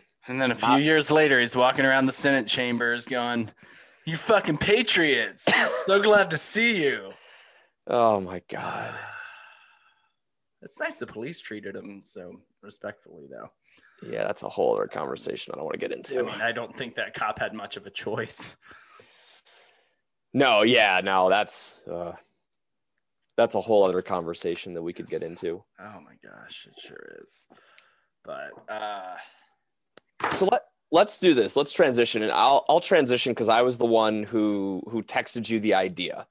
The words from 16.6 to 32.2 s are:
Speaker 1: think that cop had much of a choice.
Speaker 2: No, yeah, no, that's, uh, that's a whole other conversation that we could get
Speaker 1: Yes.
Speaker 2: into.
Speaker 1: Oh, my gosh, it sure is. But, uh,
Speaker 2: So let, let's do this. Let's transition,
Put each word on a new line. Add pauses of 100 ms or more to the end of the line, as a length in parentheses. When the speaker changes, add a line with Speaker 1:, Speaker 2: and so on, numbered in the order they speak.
Speaker 1:
think
that
cop
had
much
of
a
choice. (1800)
Speaker 2:
No,
yeah,
no,
that's,
uh, (1200)
that's
a
whole
other
conversation
that
we
could
get
Speaker 1:
Yes.
Speaker 2:
into. (200)
Speaker 1:
Oh,
my
gosh,
it
sure
is. (800)
But, (180)
uh, (1160)
Speaker 2:
So
let, (300)
let's
do
this.
Let's
transition,